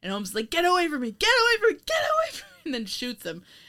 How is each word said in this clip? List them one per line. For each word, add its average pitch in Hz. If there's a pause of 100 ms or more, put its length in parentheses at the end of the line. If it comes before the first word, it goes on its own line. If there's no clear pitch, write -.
And 180
Holmes 202
is 202
like, 220
Get 339
away 359
from 294
me, 233
get 415
away 466
from 440
me, -
get 640
away 622
from -
me, -
and 302
then 233
shoots 240
him. 170 (240)